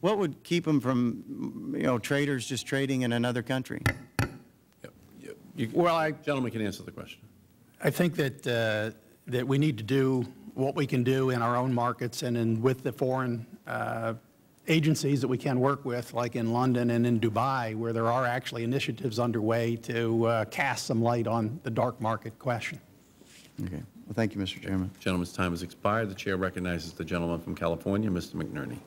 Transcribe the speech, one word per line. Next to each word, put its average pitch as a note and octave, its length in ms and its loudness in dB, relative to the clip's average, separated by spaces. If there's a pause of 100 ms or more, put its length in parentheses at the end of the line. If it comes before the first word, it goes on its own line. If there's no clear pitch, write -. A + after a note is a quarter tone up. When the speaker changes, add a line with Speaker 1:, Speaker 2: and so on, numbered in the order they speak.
Speaker 1:
what G3+ 160 4
would E3+ 260 -2
keep E3+ 240 0
'em D3 140 4
from, - 920 -2
you - 100 -2
know, B2+ 160 4
traders C#3+ 460 0
just - 200 -4
trading C3+ 380 0
in A#2+ 100 2
another A#2+ 280 2
country? C3 400 -2 (380)
Speaker 2:
Yep. - 720 -8 (300)
Yep. - 160 -16 (180)
You, A2+ 160 -2
well, E3+ 240 4
I, D#3+ 160 2
gentleman C3+ 400 -2
can A2 100 -4
answer F#2+ 220 -4
the F2+ 80 -12
question. - 300 -14 (600)
Speaker 3:
I D3 100 2
think E3+ 240 2
that, C#3 300 -2
uh, A2+ 460 2 (360)
that B2 200 -2
we C3+ 100 4
need D3 200 2
to A2 80 -6
do C3 400 2 (280)
what C3+ 220 -2
we D3 100 0
can B2+ 200 2
do C3 240 4
in B2 120 2
our A#2+ 140 2
own B2+ 180 2
markets A#2+ 500 -2
and A#2+ 120 0
in, A2+ 260 2
with B2+ 220 2
the C3+ 80 -2
foreign, B2+ 540 -2 (220)
uh, A#2 480 -4 (520)
agencies D3 520 4
that A#2+ 80 0
we B2+ 100 2
can B2+ 220 0
work C#3 240 2
with, A#2+ 300 -4
like A#2+ 220 -2
in A#2 180 0
London B2 380 4
and A#2 160 4
in A#2 120 4
Dubai, A#2 560 0
where A#2 160 -2
there A2+ 140 0
are A#2+ 180 2
actually B2 400 -2
initiatives A#2+ 540 -2
underway A#2 580 2
to, A#2 500 0
uh, A2+ 200 4
cast C3 400 -2
some A#2 160 2
light A#2 240 2
on A2+ 380 0
the A#2+ 80 -4
dark A#2 280 0
market A2+ 380 -4
question. - 420 -4 (840)
Speaker 1:
Okay. F#2 180 -6 (240)
Well, - 80 -12
thank A2 220 0
you, G2+ 40 -6
Mister F#2+ 200 -4
Chairman. F#2 340 -2
Speaker 2:
The - 60 -20
gentleman's F2+ 340 -2
time F2+ 180 0
has E2+ 120 -4
expired. G#2 480 -2
The - 20 -10
chair F#2+ 240 -4
recognizes F2+ 560 -2
the E2+ 100 -8
gentleman E2+ 360 -2
from F2 160 -6
California, F#2+ 560 0
Mister E2+ 260 -4
McNerney. C#2 500 -6